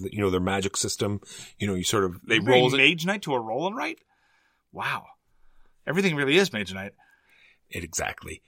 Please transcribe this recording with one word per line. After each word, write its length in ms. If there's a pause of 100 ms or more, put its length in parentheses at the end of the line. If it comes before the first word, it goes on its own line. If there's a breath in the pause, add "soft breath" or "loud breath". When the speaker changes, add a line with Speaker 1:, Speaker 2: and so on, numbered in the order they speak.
(120)
Speaker 1:
you 80
know, 120
their 80
magic 360
system. 460 (380 loud breath)
You 80
know, 80
you 80
sort 220
of, 220
they 80
Speaker 2:
You're 100
bringing 180
Speaker 1:
roll 100
it. 40
Speaker 2:
Mage 280
Knight 160
to 140
a 40
roll 280
and 100
write? 220 (720)
Wow. 340 (800)
Everything 300
really 200
is 160
Mage 220
Knight. 200 (760 soft breath)
Speaker 1:
It, 140
exactly. 640